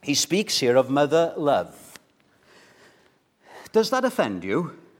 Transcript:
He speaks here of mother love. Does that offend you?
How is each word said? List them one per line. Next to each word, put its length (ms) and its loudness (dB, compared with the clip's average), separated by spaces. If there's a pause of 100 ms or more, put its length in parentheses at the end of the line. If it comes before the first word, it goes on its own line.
He 100 -2
speaks 460 -2
here 160 2
of 160 2
mother 440 2
love. 380 0 (2000)
Does 180 2
that 140 0
offend 380 -2
you? 280 -2 (280)